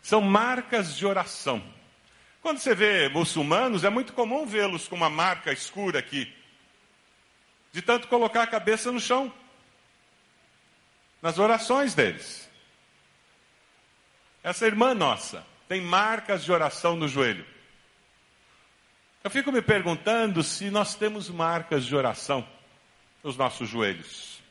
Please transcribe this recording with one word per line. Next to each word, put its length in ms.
São 180
marcas 720
de 120
oração. 560
Quando 160
você 160
vê 340
muçulmanos, 760
é 60
muito 220
comum 320
vê-los 420
com 100
uma 120
marca 420
escura 480
aqui, 320
de 80
tanto 260
colocar 360
a 40
cabeça 460
no 80
chão, 320
nas 180
orações 560
deles. 560
Essa 240
irmã 280
nossa 520
tem 120
marcas 640
de 80
oração 440
no 120
joelho. 380
Eu 80
fico 200
me 100
perguntando 840
se 280
nós 240
temos 340
marcas 560
de 100
oração 520
nos 140
nossos 320
joelhos. 720